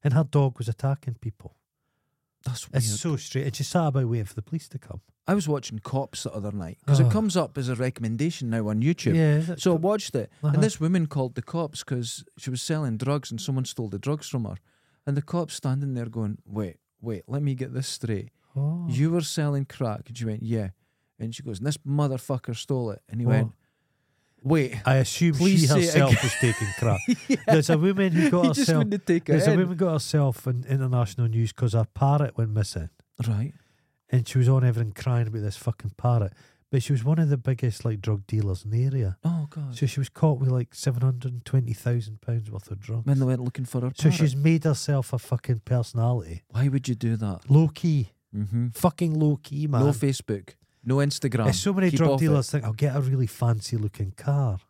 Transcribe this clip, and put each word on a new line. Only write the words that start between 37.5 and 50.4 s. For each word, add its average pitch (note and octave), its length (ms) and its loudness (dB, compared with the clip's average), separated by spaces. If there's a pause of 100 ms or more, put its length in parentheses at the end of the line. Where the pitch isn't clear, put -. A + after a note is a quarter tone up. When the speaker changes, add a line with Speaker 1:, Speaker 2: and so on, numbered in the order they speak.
Speaker 1:
like, A2 160 -2
drug G2+ 260 -2
dealers G2+ 380 -2
in G#2 60 -8
the A#2 140 0
area. B2 400 0
Speaker 2:
Oh, E3 240 0
God. C#3 280 -10
Speaker 1:
So C3+ 100 0
she C3 140 -2
was C3 80 -2
caught D3+ 320 2
with, C3 100 2
like, B2+ 240 -2
seven B2 280 -2
hundred B2+ 300 0
and A#2+ 120 -10
twenty A#2+ 280 0
thousand A2 480 -4
pounds A2+ 300 -4
worth G#2 200 -12
of G2 100 -10
drugs. A2+ 260 -6
Speaker 2:
When C#3 140 4
they C3+ 40 2
went B2+ 180 0
looking B2+ 220 -4
for B2 160 -4
her B2+ 140 -2
Speaker 1:
So - 100 -6
Speaker 2:
parrot. D#3+ 120 6
Speaker 1:
she's D#3 200 2
made D#3 280 4
herself C#3+ 480 0
a B2 60 -2
fucking A#2 460 -2
personality. A#2 840 0
Speaker 2:
Why B2+ 200 0
would C3 200 -2
you B2 80 0
do A2+ 200 0
that? G2+ 340 -6
Speaker 1:
Low D3+ 180 6
key. D3+ 420 0 (240)
Speaker 2:
Mm-hmm. G#2+ 360 -2
Speaker 1:
Fucking D#3+ 480 -2
low D3+ 180 2
key, D3 320 -6
man. C3 160 2
Speaker 2:
No C#3+ 80 4
Facebook. A#2 640 -4 (300)